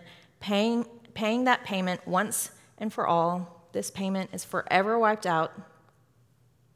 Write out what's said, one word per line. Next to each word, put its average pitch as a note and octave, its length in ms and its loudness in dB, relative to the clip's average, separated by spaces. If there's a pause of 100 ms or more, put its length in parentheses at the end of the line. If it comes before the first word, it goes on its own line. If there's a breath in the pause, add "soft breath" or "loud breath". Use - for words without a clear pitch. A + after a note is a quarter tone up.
(400 loud breath)
paying, A3 460 2 (280)
paying A3+ 300 0
that B3+ 200 4
payment F#3 440 -2
once F#3+ 440 -2 (280 soft breath)
and G#3+ 120 -4
for - 160 -2
all. E3+ 640 0
This G3 200 -6
payment F#3+ 420 -4
is F3+ 100 -10
forever G3 540 0
wiped G#3+ 300 2
out, D#3+ 260 2 (1200)